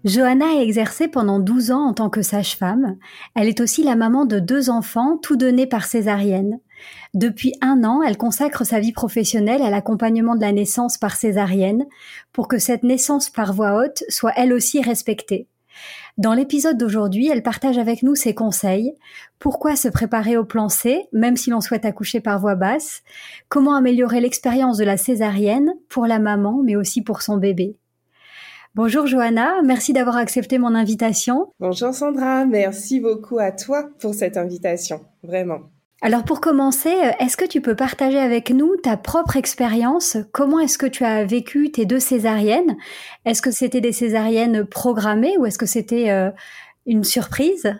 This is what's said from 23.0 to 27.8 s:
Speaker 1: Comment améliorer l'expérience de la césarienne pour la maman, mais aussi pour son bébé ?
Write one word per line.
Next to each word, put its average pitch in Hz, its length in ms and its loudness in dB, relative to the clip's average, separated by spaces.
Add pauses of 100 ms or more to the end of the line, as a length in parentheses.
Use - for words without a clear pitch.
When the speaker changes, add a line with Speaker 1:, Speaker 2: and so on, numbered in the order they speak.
Speaker 1:
Comment 285 240 4
améliorer 247 480 2
l'expérience 254 560 0
de 214 60 2
la 196 120 2
césarienne 214 800 0 (160)
pour 233 160 0
la 226 120 2
maman, 208 460 0
mais 214 100 2
aussi 208 280 -2
pour 220 180 -6
son 214 160 -2
bébé ? 190 400 0 (1000)